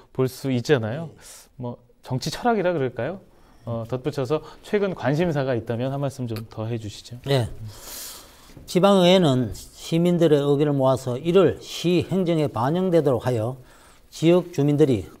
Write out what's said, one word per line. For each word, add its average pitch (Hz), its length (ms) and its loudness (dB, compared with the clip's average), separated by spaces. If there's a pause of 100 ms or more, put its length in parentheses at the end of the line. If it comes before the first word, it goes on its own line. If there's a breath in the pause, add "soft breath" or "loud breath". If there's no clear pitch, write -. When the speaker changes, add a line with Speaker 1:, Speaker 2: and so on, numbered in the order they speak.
(140 loud breath)
Speaker 1:
볼 131 140 0
수 - 240 -6
있잖아요. 127 580 0 (460 loud breath)
뭐 120 200 -10 (260)
정치 131 280 -6
철학이라 202 420 0
그럴까요? 139 480 -4 (460 soft breath)
어, 113 200 -6
덧붙여서 131 540 -4 (220 loud breath)
최근 196 320 -2
관심사가 147 600 0
있다면 120 380 -4
한 139 80 -6
말씀 131 260 -6
좀 113 220 -8
더 110 160 -10
해주시죠. 113 640 -10
Speaker 2:
네. 131 240 0 (1120 loud breath)
지방의회는 175 880 4
시민들의 170 880 2
의견을 143 320 2
모아서 131 460 0
이를 165 420 4
시 - 500 -2
행정에 165 360 0
반영되도록 147 800 0
하여 123 320 -2 (500 soft breath)
지역 175 460 2
주민들이 143 520 2 (140)